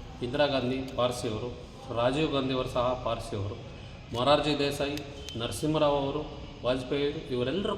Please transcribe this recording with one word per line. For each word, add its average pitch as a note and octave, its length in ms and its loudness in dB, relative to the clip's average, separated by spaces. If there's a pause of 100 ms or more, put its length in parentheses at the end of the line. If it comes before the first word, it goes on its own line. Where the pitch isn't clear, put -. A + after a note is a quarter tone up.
(260)
ಇಂದಿರಾ C#3+ 280 4
ಗಾಂಧಿ B2+ 240 2 (200)
ಪಾರ್ಸಿಯವರು, A#2+ 520 0 (480)
ರಾಜೀವ್ C#3 380 4
ಗಾಂಧಿಯವರು C3 400 0
ಸಹ B2 100 4 (200)
ಪಾರ್ಸಿಯವರು, A2+ 520 -2 (580)
ಮೊರಾರ್ಜಿ D3 380 6 (100)
ದೇಸಾಯಿ, C#3+ 340 0 (440)
ನರಸಿಂಹರಾವ್ D3 600 2
ಅವರು, C#3+ 200 -2 (420)
ವಾಜಪೇಯಿ C3+ 420 0
ಅವರು, D3 140 -4 (120)
ಇವರೆಲ್ಲರೂ E3 440 0